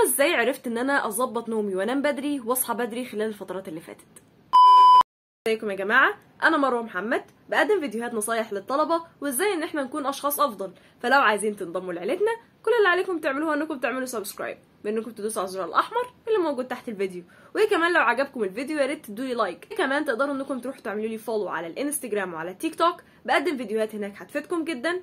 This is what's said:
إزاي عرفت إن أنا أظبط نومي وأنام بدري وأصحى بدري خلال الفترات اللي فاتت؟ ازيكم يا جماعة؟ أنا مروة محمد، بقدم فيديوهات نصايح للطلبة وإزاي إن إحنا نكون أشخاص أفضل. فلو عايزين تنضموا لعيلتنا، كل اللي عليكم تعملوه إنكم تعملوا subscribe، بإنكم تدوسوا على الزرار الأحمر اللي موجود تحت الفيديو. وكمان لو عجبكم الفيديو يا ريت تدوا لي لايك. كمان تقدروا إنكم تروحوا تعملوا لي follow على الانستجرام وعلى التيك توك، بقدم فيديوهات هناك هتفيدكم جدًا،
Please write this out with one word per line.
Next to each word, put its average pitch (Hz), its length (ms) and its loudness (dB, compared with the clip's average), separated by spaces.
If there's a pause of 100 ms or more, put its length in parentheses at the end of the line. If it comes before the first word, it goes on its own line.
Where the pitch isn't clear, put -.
إزاي 294 280 2
عرفت 247 320 0
إن 233 120 -2
أنا 269 280 0
أظبط 226 420 -4
نومي 214 260 -2
وأنام 233 280 0
بدري 285 380 -2
وأصحى 240 340 -2
بدري 240 300 -4
خلال 214 240 -4
الفترات 190 400 -8
اللي 165 120 -10
فاتت؟ - 260 -18 (1400)
ازيكم 220 220 -2
يا 196 60 -4
جماعة؟ 247 380 4 (280)
أنا 320 140 4
مروة 254 260 2
محمد، 226 400 -4 (260)
بقدم 302 320 2
فيديوهات 233 340 -6
نصايح 220 380 -2
للطلبة 285 500 0 (180)
وإزاي 285 320 -2
إن 320 100 -2
إحنا 320 200 -4
نكون 269 240 -6
أشخاص 277 340 -4
أفضل. 196 320 -2 (280)
فلو 262 200 4
عايزين 208 360 2
تنضموا 180 360 -6
لعيلتنا، 269 380 -2 (320)
كل - 160 0
اللي 403 100 6
عليكم 359 300 0
تعملوه 302 360 -2
إنكم 302 240 -4
تعملوا 254 280 -4
subscribe، 208 520 -8 (260)
بإنكم 220 260 -4
تدوسوا 214 320 -6
على 190 60 -4
الزرار 185 200 -6
الأحمر 453 340 -2 (260)
اللي 440 100 2
موجود 285 300 -2
تحت 247 200 -10
الفيديو. 185 340 -6 (320)
وكمان 359 380 2
لو 330 80 4
عجبكم 240 440 0
الفيديو 254 340 -4
يا 269 80 2
ريت 302 200 -6
تدوا 220 180 -8
لي 262 100 -4
لايك. 208 340 -2 (100)
كمان 294 260 0
تقدروا 277 300 0
إنكم 269 240 -4
تروحوا 247 220 -8
تعملوا 214 280 -4
لي 220 100 -6
follow 214 300 -4
على 165 180 -6
الانستجرام 202 680 -4
وعلى 160 160 -6
التيك 311 240 -6
توك، 339 280 2 (220)
بقدم 285 320 2
فيديوهات 220 380 -2
هناك 202 280 -10
هتفيدكم 302 420 -4
جدًا، 330 380 -4